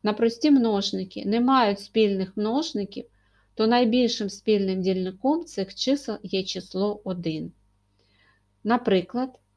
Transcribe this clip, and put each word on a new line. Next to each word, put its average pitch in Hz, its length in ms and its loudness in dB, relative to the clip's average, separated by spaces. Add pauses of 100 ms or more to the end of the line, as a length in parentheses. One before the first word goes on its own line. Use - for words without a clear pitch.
на 214 100 0
прості 233 380 2
множники 202 760 0
не 220 160 0
мають 240 380 2
спільних 196 580 0
множників, 214 680 -4 (500)
то 220 120 2
найбільшим 233 640 2
спільним 196 520 0
дільником 190 640 0
цих 190 300 -8
чисел 262 480 -2
є 190 200 -4
число 196 600 -4
один. 170 480 -6 (1120)
Наприклад, 240 760 0 (180)